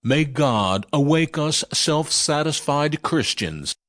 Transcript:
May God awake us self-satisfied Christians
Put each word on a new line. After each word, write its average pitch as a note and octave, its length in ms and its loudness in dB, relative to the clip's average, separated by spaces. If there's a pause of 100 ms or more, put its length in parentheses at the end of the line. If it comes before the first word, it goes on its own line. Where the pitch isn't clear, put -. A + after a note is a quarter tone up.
May C3+ 220 2
God A2+ 680 0
awake D#3 440 2
us D#3 360 -2
self-satisfied D3+ 1300 0
Christians D#2+ 760 -2 (140)